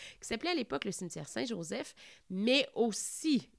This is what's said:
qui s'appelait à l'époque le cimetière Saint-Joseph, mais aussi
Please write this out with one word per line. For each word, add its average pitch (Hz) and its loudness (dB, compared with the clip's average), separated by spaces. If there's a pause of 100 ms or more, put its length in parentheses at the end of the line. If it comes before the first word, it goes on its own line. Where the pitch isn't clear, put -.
(200)
qui - -12
s'appelait 226 0
à 359 2
l'époque - -2
le 202 -4
cimetière 165 -6
Saint-Joseph, 226 -6 (340)
mais 226 4
aussi 233 2 (100)